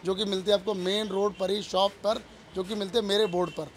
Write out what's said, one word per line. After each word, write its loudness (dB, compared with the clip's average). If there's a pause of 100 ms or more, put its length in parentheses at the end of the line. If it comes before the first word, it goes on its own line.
जो 0
कि -2
मिलती -2
है 8
आपको -2
main 0
road 0
पर -2
ही 0
shop 2 (120)
पर, 0 (340)
जो -2
कि -6
मिलते -2
हैं 0
मेरे 4
board 0
पर। -10